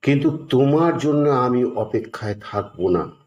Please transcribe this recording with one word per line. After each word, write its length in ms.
কিন্তু 360
তোমার 480
জন্য 300
আমি 360
অপেক্ষায় 760
থাকব 480
না 220